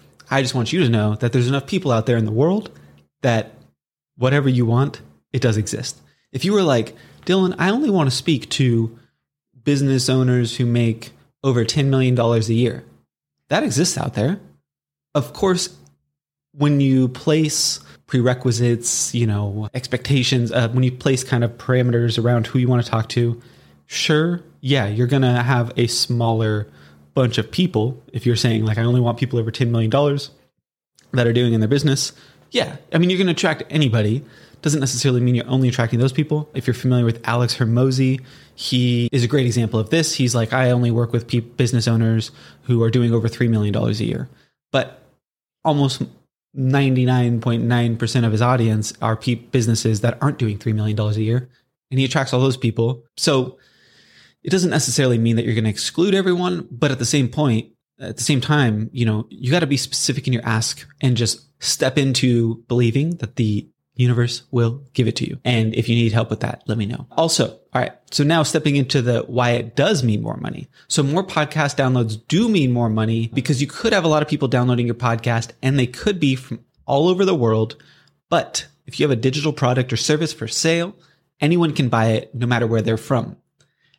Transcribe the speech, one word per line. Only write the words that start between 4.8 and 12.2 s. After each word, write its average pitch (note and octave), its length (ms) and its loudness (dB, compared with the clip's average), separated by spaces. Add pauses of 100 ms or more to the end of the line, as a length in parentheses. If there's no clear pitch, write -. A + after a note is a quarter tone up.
it C3 80 -2
does A#2 160 2
exist. - 440 -6 (320)
If C3+ 120 -6
you F#3+ 80 0
were G3+ 100 2
like, C3 320 0 (320)
"Dylan, F#3 320 2
I F3+ 120 2
only B3+ 200 0
want D#3+ 200 2
to - 40 -4
speak - 360 -2
to A2+ 480 0 (640)
business C3+ 440 0
owners B2+ 480 2
who B2 100 0
make A#2 460 0 (300)
over A#2+ 220 2
ten C#3 240 0
million C3 260 2
dollars A#2 360 2